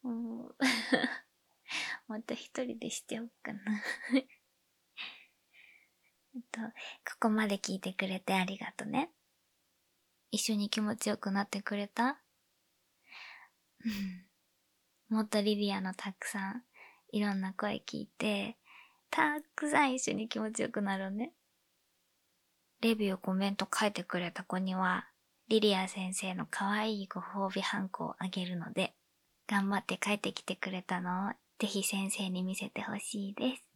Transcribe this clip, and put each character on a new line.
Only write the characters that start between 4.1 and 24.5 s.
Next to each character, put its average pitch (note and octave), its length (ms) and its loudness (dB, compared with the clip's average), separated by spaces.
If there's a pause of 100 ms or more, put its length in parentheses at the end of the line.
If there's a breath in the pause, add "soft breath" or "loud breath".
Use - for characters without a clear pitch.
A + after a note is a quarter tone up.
<laughs> - 20 2 (2250 loud breath)
え C4 40 -6
っ - 20 -12 (100)
と、 A3+ 100 -6
こ A3 100 -8 (500 loud breath)
こ A#3 100 6
ま G#3+ 160 4
で G3+ 100 2
聞 - 180 -2
い F#3 40 -4
て F#3 140 -6
く - 120 -2
れ F#3 140 -2
て F#3+ 160 0
あ F#3 100 4
り G3 140 -6
が - 140 -8
と - 120 -8
ね。 D4 260 -2 (1200)
一 - 80 -2 (160)
緒 - 40 4
に G#3 120 0
気 - 100 0
持 G#3+ 160 0
ち G#3+ 140 -2
よ G3+ 80 0
く - 140 -2
な G3 120 2
っ G3+ 60 -6
て G3+ 140 -4
く - 120 -4
れ G3+ 140 -2
た？ C4 320 0 (1600 loud breath)
う A#3 60 2
ん。 F#3+ 380 -4 (840)
も A3 120 4
っ G#3+ 60 0
と G#3+ 140 4
リ G#3 140 4
リ G3+ 180 2
ア F#3+ 80 -2
の F#3 140 -4
た - 180 -6
く - 120 -10
さ G3 260 -4
ん、 A#3+ 140 -8 (460 loud breath)
い G#3+ 80 2
ろ G#3 140 2
ん F#3+ 80 2
な F#3+ 120 -2
声 - 300 0
聞 - 180 -6
い G#3+ 40 -6
て、 G#3 540 -2 (500 loud breath)
た D4+ 320 4 (140)
く D4 160 0
さ D4 120 8
ん C4 120 4
一 C4 160 0
緒 - 20 2
に A3 160 -2
気 A3+ 100 -2
持 A3 120 -2
ち A3 100 -2
よ - 80 2
く G#3+ 140 0
な G3 160 0
ろ F#3+ 80 -4
う F#3+ 40 -4
ね。 A#3 220 -2 (1500)
レ A3+ 120 6
ビ G#3+ 140 2
ュ F#3+ 80 2
ー、 - 20 -8
コ F#3+ 160 -2
メ G3 160 4
ン G3 60 -2
ト G3 180 0
書 A3 140 4
い G3+ 40 4
て F#3+ 120 -4
く F3+ 160 -2
れ F3 100 -2
た F#3 140 -8
子 F#3 160 -2